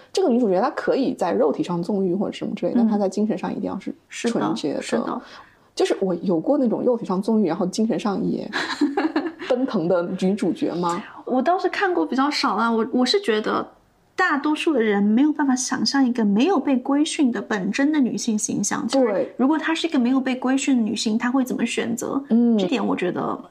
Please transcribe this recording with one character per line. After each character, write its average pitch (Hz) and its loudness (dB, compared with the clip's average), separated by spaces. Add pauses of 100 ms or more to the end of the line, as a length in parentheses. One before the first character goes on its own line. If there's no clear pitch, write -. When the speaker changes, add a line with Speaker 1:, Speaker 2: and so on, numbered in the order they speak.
(120)
Speaker 1:
这 392 0
个 370 4
女 233 4
主 240 2
角 185 2
她 262 0
可 - 0
以 254 0
在 180 -2
肉 214 2
体 - -4
上 175 -4
纵 196 0
欲 175 0
或 196 -2
者 - -4
什 - -8
么 - -6
之 - -4
类， 175 -2
Speaker 2:
嗯。 - -
Speaker 1:
但 233 4
她 220 2
在 202 2
精 208 -2
神 190 0
上 185 -6
一 - -6
定 190 -6
要 185 -4
是 - -8 (160)
纯 - -2
洁 - -4
的。 - -4
Speaker 2:
是 - -4
的， - 0
是 - -4
的。 - -8 (520)
Speaker 1:
就 370 0
是 381 0
我 185 0
有 180 0
过 269 0
那 262 2
种 185 -2
肉 247 2
体 214 -6
上 190 -2
纵 220 2
欲， 175 2
然 165 -2
后 180 0
精 220 -2
神 220 0
上 196 -4
也 - -4 (500)
Speaker 2:
<laughs> 311 -4
Speaker 1:
奔 262 0
腾 175 -2
的 175 2 (180)
女 190 2
主 196 -2
角 - -4
吗？ 175 -2 (220)
Speaker 2:
我 254 0
倒 349 2
是 370 0
看 370 -2
过 330 0
比 269 -4
较 269 2
少 262 -2
啊， 226 2
我， 226 2
我 247 2
是 403 2
觉 220 0
得 - -2 (480)
大 349 2
多 302 0
数 320 0
的 254 2
人 208 2
没 214 4
有 302 6
办 294 0
法 262 4
想 277 -2
象 277 2
一 247 4
个 233 0
没 208 4
有 381 4
被 277 0
规 285 2
训 294 0
的 202 -4
本 190 -4
真 285 2
的 302 2
女 233 2
性 214 -2
形 - -2
象。 - -4
Speaker 1:
对。 269 0
Speaker 2:
就 254 4
是 190 -2
如 240 2
果 311 2
她 320 -2
是 330 -4
一 330 -4
个 302 0
没 240 2
有 269 2
被 262 -2
规 254 0
训 269 2
的 233 2
女 214 -2
性， 214 0
她 240 -2
会 262 2
怎 226 -4
么 - -2
选 226 -2
择？ 277 -4
Speaker 1:
嗯。 233 4
Speaker 2:
这 190 2
点 208 0
我 185 0
觉 180 -2
得 - -4 (120)